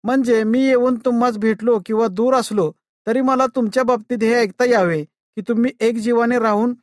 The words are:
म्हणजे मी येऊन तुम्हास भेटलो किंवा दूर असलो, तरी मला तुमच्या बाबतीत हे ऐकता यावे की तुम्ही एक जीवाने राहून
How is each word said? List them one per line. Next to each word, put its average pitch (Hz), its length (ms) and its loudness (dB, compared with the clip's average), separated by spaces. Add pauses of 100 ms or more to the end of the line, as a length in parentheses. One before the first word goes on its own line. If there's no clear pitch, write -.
म्हणजे 233 400 0
मी 240 220 2
येऊन 254 300 2
तुम्हास 240 420 -2
भेटलो 220 480 0
किंवा 226 220 0
दूर 226 260 0
असलो, 208 380 0 (360)
तरी 233 140 0
मला 262 240 2
तुमच्या 247 380 -2
बाबतीत 233 400 -2
हे 226 100 2
ऐकता 233 320 0
यावे 180 380 0
की - 380 -16
तुम्ही 233 380 0
एक 226 160 0
जीवाने 233 440 0
राहून 226 440 0